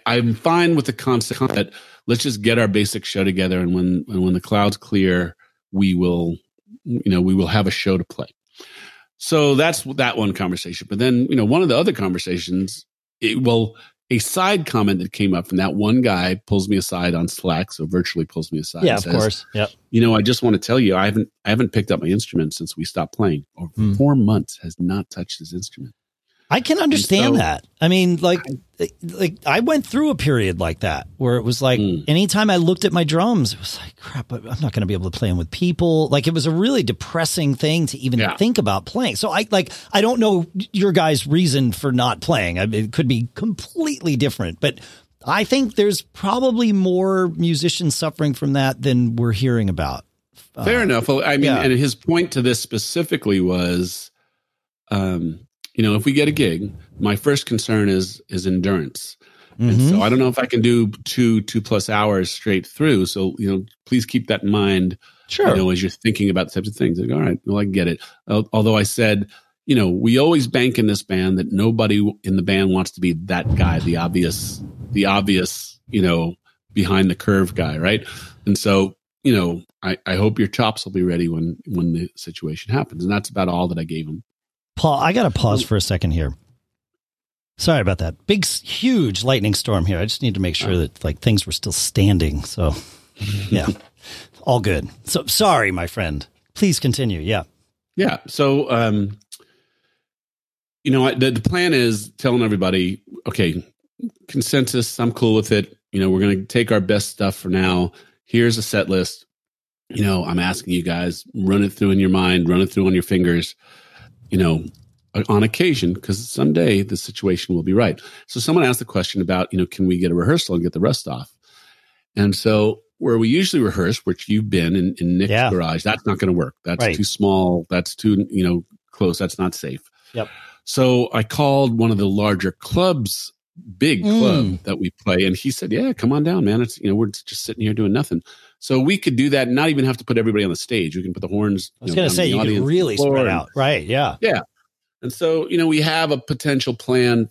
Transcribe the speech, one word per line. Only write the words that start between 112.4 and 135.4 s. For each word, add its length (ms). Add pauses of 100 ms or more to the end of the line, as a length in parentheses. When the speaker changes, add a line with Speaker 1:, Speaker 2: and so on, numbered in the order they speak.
Speaker 1:
run 140
it 100
through 140
on 80
your 80
fingers, 540 (760)
you 80
know, 260 (500)
o-, 140
on 140
occasion, 540
'cause 340
someday 520
the 140
situation 580
will 100
be 100
right." 260 (260)
So 140
someone 240
asked 140
the 80
question 340
about, 320
you 60
know, 80
"Can 200
we 120
get 140
a 20
rehearsal 400
and 100
get 80
the 80
rust 260
off?" 240 (840)
And 180
so 460 (160)
where 220
we 100
usually 340
rehearse, 440
which 220
you've 220
been 260
in, 220
in 200
Nick's 120
Speaker 2:
Yeah. 200
Speaker 1:
garage, 320
that's 240
not 120
gonna 140
work. 220 (100)
That's 200
Speaker 2:
Right. 120
Speaker 1:
too 80
small. 640
That's 260
too, 360
you 160
know, 180 (280)
close. 260
That's 200
not 160
safe. 280 (320)
Speaker 2:
Yep. 140 (360)
Speaker 1:
So 500
I 100
called 540
one 120
of 60
the 120
larger 440
clubs, 800 (460)
big 260
Speaker 2:
Mm. 140
Speaker 1:
club 460
that 140
we 120 (120)
play, 220
and 100
he 160